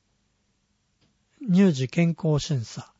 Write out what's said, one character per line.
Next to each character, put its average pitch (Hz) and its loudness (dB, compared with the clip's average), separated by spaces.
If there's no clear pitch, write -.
乳 185 4
児 131 -4
健 170 0
康 151 0
審 127 -4
査。 - -16